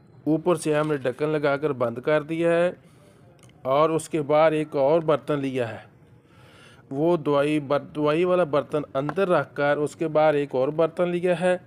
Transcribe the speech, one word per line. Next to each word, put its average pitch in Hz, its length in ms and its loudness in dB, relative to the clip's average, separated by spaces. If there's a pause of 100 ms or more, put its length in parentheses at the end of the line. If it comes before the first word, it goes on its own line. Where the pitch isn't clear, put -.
(280)
ऊपर 160 300 2
से 151 160 -2
हमने 151 240 0
ढक्कन 131 300 -4
लगाकर 147 460 0
बंद 120 260 -2
कर 151 240 0
दिया 165 280 -2
है 175 240 0 (920)
और 147 260 2
उसके 160 300 -4
बाद 151 320 4
एक 151 220 -4
और 147 280 2
बर्तन 151 360 -2
लिया 131 280 -4
है। 110 180 -14 (1040)
वो 160 260 2
दवाई 147 420 0
बर-, 143 220 -2
दवाई 151 440 -2
वाला 180 200 2
बर्तन 143 380 -2 (120)
अंदर 151 320 -2
रख 156 260 0
कर 143 240 0
उसके 151 300 -4
बाद 156 280 4
एक 143 200 -2
और 131 160 0
बर्तन 165 360 0
लिया 175 280 0
है। 180 200 0 (120)